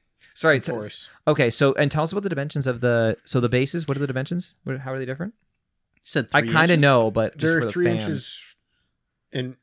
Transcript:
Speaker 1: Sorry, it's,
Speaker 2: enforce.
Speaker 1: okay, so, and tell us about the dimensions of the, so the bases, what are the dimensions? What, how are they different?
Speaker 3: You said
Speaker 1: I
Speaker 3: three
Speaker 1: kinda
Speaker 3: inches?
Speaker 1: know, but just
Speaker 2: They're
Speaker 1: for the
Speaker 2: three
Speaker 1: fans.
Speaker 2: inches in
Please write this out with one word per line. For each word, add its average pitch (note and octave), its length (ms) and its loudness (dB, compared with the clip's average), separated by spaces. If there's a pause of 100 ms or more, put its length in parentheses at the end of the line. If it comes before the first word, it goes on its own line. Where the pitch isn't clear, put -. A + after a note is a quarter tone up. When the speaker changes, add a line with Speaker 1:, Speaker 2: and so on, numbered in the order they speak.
(340)
Speaker 1:
Sorry, D#3 240 4
it's, - 100 -4
Speaker 2:
enforce. A2 400 -8 (180)
Speaker 1:
okay, D3 220 4
so, C#3 260 4
and C#3+ 160 2
tell D3+ 120 -2
us D#3+ 100 -4
about G3 100 -4
the G3+ 60 -4
dimensions C#3+ 380 -4
of B2 160 -2
the, A#2 420 2
so - 160 0
the A#2+ 80 2
bases, C3+ 400 -2
what C#3 80 -2
are C#3 40 -6
the C#3+ 60 -2
dimensions? C3+ 480 -6 (100)
What, C3+ 160 -6
how C3 120 -10
are C3 60 -6
they C3 80 -6
different? D3+ 280 -8 (600)
Speaker 3:
You - 100 -20
said C3+ 280 -2
Speaker 1:
I C#3+ 80 4
Speaker 3:
three A#2 80 -2
Speaker 1:
kinda D#3 140 4 (120)
Speaker 3:
inches? D3+ 80 4
Speaker 1:
know, B2 280 6
but A2 220 0
just C#3+ 80 -12
Speaker 2:
They're D#3+ 200 2
Speaker 1:
for B2 60 0
the G#2 60 -4
Speaker 2:
three F3 140 0
Speaker 1:
fans. - 180 0
Speaker 2:
inches - 500 -6 (800)
in B2+ 300 -6